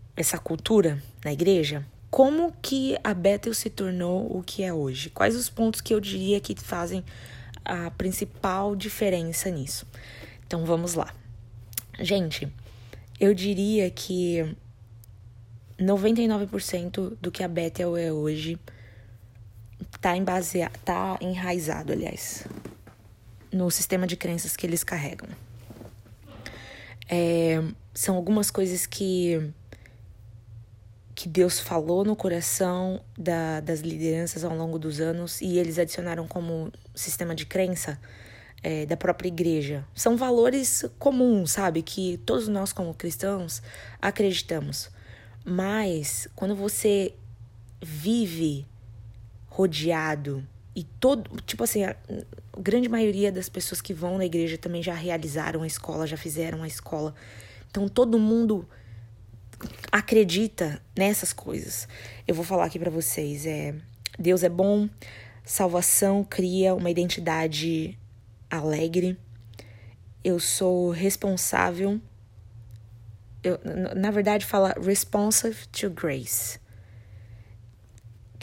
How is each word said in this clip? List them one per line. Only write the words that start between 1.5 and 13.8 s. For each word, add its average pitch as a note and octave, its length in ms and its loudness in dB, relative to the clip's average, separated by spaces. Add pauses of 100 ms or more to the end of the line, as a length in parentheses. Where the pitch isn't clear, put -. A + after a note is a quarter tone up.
Como D#4 500 6
que C4+ 440 0
a G#3 100 2
Bethel G3+ 400 2
se - 160 -4
tornou F#3 640 -2
o F3+ 60 -4
que - 220 -4
é F3+ 100 -2
hoje? C#3 340 -2
Quais A3 280 2
os A#3+ 120 -2
pontos A3+ 320 0
que - 140 0
eu G#3+ 60 4
diria G3 400 2
que G#3 200 -8
fazem F3+ 440 -4 (600)
a E3+ 280 -4
principal F#3+ 800 -2
diferença F#3 760 0
nisso? C#3 360 -6 (580)
Então, E3 200 -2
vamos E3+ 300 2
lá. D#3 200 -2 (880)
Gente, F3 480 0 (720)
eu G3+ 120 10
diria G3+ 560 2